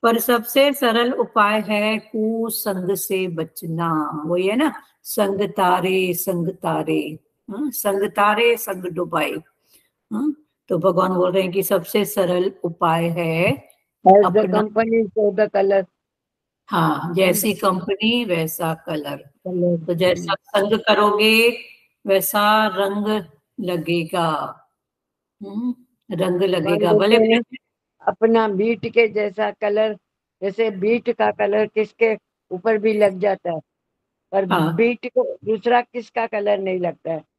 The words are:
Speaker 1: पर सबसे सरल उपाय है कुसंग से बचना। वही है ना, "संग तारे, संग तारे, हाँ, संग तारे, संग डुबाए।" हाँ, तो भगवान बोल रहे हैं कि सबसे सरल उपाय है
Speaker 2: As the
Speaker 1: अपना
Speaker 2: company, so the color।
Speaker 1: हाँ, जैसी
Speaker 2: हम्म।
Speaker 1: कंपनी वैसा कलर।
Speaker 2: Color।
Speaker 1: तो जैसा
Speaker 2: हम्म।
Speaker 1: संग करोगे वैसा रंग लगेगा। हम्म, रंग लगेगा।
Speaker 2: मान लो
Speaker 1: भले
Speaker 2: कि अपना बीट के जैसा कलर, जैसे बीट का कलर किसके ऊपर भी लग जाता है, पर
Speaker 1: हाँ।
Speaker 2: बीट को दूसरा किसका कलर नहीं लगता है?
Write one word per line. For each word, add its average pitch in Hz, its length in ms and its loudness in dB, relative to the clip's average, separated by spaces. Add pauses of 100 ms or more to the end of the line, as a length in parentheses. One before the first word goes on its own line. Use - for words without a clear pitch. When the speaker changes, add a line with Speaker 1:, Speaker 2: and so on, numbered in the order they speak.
Speaker 1:
पर 226 160 4
सबसे 254 540 2
सरल 240 400 0
उपाय 220 480 0
है 214 380 -2
कुसंग 214 960 -4
से 185 320 -4
बचना। 160 960 -4
वही 180 200 0
है 208 100 0
ना, 294 260 -2 (200)
"संग 196 460 -2
तारे, 185 680 0
संग 175 340 -4
तारे, 156 720 -4 (320)
हाँ, 254 200 -4
संग 202 400 -2
तारे, 214 460 2
संग 185 280 -8
डुबाए।" 165 460 -4 (840)
हाँ, 277 220 -2 (340)
तो 180 100 0
भगवान 185 360 2
बोल 180 180 0
रहे 190 100 2
हैं 185 100 -4
कि 190 100 -2
सबसे 196 420 -2
सरल 185 480 -2 (120)
उपाय 165 440 0
है 170 600 -2 (380)
Speaker 2:
As 190 80 10
the 196 240 6
Speaker 1:
अपना 202 200 2
Speaker 2:
company, 220 500 0 (100)
so 208 200 0
the 208 120 2
color। 196 340 2 (840)
Speaker 1:
हाँ, 165 480 0
जैसी 185 380 2
Speaker 2:
हम्म। 196 80 -6
Speaker 1:
कंपनी 208 640 0
वैसा 165 500 -2
कलर। 143 420 -8
Speaker 2:
Color। 175 680 -4
Speaker 1:
तो 175 100 -2
जैसा 180 640 -2
Speaker 2:
हम्म। 196 100 0
Speaker 1:
संग 214 120 0
करोगे 214 760 2 (480)
वैसा 208 600 2
रंग 202 580 -2 (360)
लगेगा। 165 1000 -2 (800)
हम्म, 220 320 -6 (360)
रंग 180 320 0
लगेगा। 175 500 2
Speaker 2:
मान - 20 4
लो - 40 6
Speaker 1:
भले 220 400 4
Speaker 2:
कि 247 180 -6 (520)
अपना 226 400 2
बीट 208 380 -2
के 226 220 2
जैसा 208 420 -4
कलर, 208 480 -2 (440)
जैसे 202 280 -2
बीट 214 400 0
का 220 200 0
कलर 208 360 0
किसके 220 480 -2 (360)
ऊपर 208 280 -2
भी 214 140 0
लग 208 260 2
जाता 185 340 -2
है, 160 80 -6 (720)
पर 190 200 0
Speaker 1:
हाँ। 165 220 2
Speaker 2:
बीट 233 320 0
को - 380 -2
दूसरा 226 360 2
किसका 233 460 -6
कलर 208 320 0
नहीं 190 200 -4
लगता 165 340 -6
है? 156 120 -8 (140)